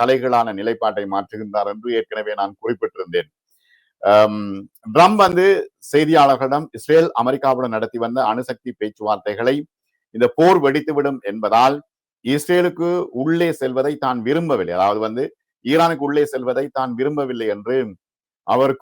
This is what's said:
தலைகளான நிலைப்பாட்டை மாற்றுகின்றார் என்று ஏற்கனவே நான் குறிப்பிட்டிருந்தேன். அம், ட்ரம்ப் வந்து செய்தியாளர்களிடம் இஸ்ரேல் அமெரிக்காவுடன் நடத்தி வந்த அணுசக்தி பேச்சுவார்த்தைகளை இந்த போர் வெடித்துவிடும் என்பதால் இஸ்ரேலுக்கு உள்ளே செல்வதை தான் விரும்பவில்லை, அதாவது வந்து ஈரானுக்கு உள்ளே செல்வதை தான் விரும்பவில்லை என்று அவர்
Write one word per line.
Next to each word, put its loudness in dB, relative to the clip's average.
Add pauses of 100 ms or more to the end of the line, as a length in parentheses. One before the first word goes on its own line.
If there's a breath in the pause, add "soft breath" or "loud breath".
தலைகளான 0
நிலைப்பாட்டை -4
மாற்றுகின்றார் -6
என்று -8
ஏற்கனவே -4
நான் -6
குறிப்பிட்டிருந்தேன். -6 (720)
அம், 2 (260)
ட்ரம்ப் 6
வந்து 4 (240)
செய்தியாளர்களிடம் 4
இஸ்ரேல் 2
அமெரிக்காவுடன் 0
நடத்தி -4
வந்த -2
அணுசக்தி -4
பேச்சுவார்த்தைகளை -2 (480)
இந்த 0
போர் 4
வெடித்துவிடும் -2
என்பதால் 0 (460)
இஸ்ரேலுக்கு 0
உள்ளே -2
செல்வதை -4
தான் -4
விரும்பவில்லை, -2
அதாவது 0
வந்து -6 (280)
ஈரானுக்கு 0
உள்ளே 0
செல்வதை -4
தான் -4
விரும்பவில்லை -4
என்று -4 (460)
அவர் 0